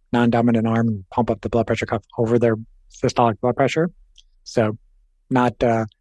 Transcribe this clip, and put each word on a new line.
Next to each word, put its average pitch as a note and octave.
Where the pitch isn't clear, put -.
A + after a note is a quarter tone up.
non-dominant A#2
arm A2+
and G2+
pump A#2+
up G#2+
the G#2
blood A2+
pressure -
cuff -
over A#2
their A2+
systolic A#2
blood B2
pressure. D#3+
So A2
not, B2
uh, A2+